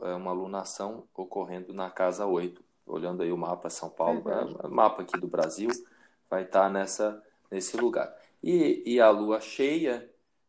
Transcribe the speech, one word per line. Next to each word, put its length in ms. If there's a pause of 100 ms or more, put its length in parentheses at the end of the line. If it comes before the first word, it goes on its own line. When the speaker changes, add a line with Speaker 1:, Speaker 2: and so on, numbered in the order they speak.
Speaker 1:
é 120
uma 180
lunação 840
ocorrendo 600
na 160
casa 360
oito. 380 (220)
Olhando 360
aí 120
o 40
mapa 320
São 200
Paulo, 340
Speaker 2:
Uhum. 80
Speaker 1:
é, 360
o 40
mapa 300
aqui 180
do 80
Brasil, 420 (600)
vai 160
tá 240
nessa, 520 (300)
nesse 240
lugar. 400 (260)
E, 440
e 160
a 80
lua 320
cheia, 680 (400)